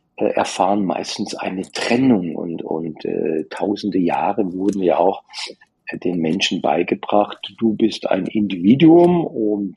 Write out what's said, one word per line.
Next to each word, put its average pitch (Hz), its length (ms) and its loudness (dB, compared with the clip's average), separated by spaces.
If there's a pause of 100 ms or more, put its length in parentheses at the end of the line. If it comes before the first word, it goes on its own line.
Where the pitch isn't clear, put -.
(180)
äh, 104 100 -2
erfahren 101 580 0
meistens 90 500 -6
eine 95 280 -8
Trennung 113 720 0
und, 82 280 -8
und, 80 420 -6
äh, 80 460 -2
tausende 98 480 -2
Jahre 87 540 0
wurden 98 300 -2
ja 80 160 4
auch, 90 240 2 (640)
äh, - 120 -10
den 90 200 -2
Menschen 82 420 -2
beigebracht, 98 1000 -2
du 110 160 2
bist - 340 -2
ein 95 180 0
Individuum 143 1000 4
und 104 520 -2